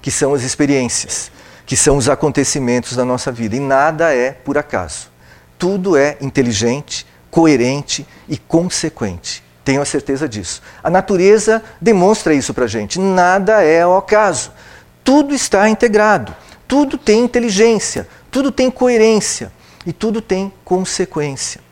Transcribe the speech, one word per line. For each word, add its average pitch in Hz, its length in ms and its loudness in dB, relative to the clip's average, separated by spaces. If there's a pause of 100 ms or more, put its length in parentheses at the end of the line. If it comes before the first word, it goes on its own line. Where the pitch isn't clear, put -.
que 139 80 -6
são 139 240 0
as 131 80 -2
experiências, 131 880 -4 (340)
que - 120 -6
são 143 200 2
os 139 120 0
acontecimentos 131 880 -2
da 123 80 0
nossa 127 280 -4
vida. 117 240 -6
E 135 40 -4
nada 147 540 0
é 127 180 0
por 139 260 -6
acaso. 95 520 -8 (480)
Tudo 185 380 0
é 143 240 2
inteligente, 123 840 -4 (240)
coerente 139 760 0 (220)
e 147 80 -6
consequente. 156 1040 -4 (220)
Tenho 139 180 0
a 139 40 -4
certeza 139 420 -4
disso. 104 340 -10 (200)
A - 60 -4
natureza 202 720 2 (180)
demonstra 202 520 4
isso - 220 0
pra 127 120 0
gente. 107 320 -6
Nada 190 640 2
é 165 200 4
ao 180 140 4
acaso. 196 560 0 (520)
Tudo 285 300 2
está 214 340 2
integrado. 208 680 2 (320)
Tudo 277 300 0
tem 220 240 2
inteligência. 226 880 0 (220)
Tudo 269 200 -2
tem 254 200 0
coerência. 220 840 2 (340)
E 170 60 -6
tudo 220 280 -4
tem 196 320 -4 (120)
consequência. 175 1080 -6